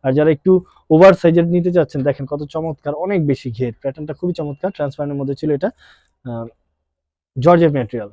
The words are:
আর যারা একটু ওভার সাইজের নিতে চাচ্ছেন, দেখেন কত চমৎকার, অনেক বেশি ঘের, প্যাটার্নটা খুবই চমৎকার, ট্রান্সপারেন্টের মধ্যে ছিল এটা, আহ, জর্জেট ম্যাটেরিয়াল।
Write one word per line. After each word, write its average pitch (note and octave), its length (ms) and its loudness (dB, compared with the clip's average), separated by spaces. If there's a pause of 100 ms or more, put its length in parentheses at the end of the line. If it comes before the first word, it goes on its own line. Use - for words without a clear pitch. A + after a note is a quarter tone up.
আর C3+ 100 0
যারা D3+ 180 2
একটু F3+ 340 2 (260)
ওভার F3 220 8
সাইজের E3+ 340 2
নিতে F3 260 0
চাচ্ছেন, D#3 300 0
দেখেন C3+ 240 -4
কত D3 160 -8
চমৎকার, D3+ 520 -8
অনেক F3 320 -2
বেশি C3+ 240 -4
ঘের, A#2 300 -6
প্যাটার্নটা D3+ 340 -10
খুবই F3+ 180 -6
চমৎকার, D3+ 380 -8
ট্রান্সপারেন্টের C#3+ 500 -6
মধ্যে C#3 140 -4
ছিল D3+ 160 -6
এটা, D3+ 200 -2 (540)
আহ, A#2 220 -10 (920)
জর্জেট E3 340 4
ম্যাটেরিয়াল। A#2 400 -6